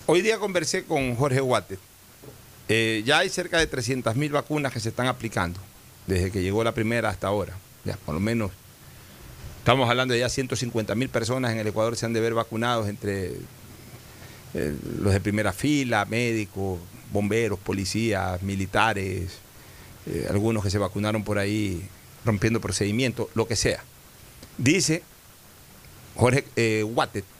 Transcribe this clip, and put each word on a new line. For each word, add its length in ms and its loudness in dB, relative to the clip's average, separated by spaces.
Hoy 160 6
día 160 2
conversé 480 -2
con 300 0
Jorge 260 2
Guate. 380 0
Eh, 360 4
ya 120 6
hay 120 4
cerca 280 -2
de 100 4
trescientas 480 0
mil 160 0
vacunas 400 0
que 80 -6
se 100 -4
están 180 -2
aplicando 520 -2
desde 260 2
que 100 0
llegó 220 2
la 100 2
primera 360 0
hasta 180 -4
ahora. 260 -2
Ya, 220 -4
por 80 -4
lo 80 -2
menos 300 0
estamos 320 4
hablando 240 4
de 80 4
ya 80 2
ciento 260 -2
cincuenta 400 -2
mil 140 0
personas 420 0
en 60 0
el 100 -2
Ecuador 300 0
se 80 -4
han 80 -2
de 80 2
ver 120 2
vacunados 540 0
entre, 460 -4
eh, 220 -2
los 100 2
de 80 4
primera 320 0
fila, 540 0
médicos, 760 -2
bomberos, 480 0
policías, 800 -2
militares, 920 0
eh, 240 -4
algunos 340 2
que 60 0
se 80 0
vacunaron 460 0
por 160 0
ahí 480 -2
rompiendo 340 2
procedimientos, 760 0
lo 120 2
que 80 -2
sea. 280 0
Dice 460 4
Jorge, 300 4
eh, 280 2
Guatet 420 -2